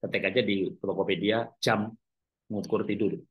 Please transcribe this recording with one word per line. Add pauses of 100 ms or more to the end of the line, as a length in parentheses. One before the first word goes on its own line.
Ketik
aja
di
Tokopedia, (140)
jam (560)
ngukur
tidur. (180)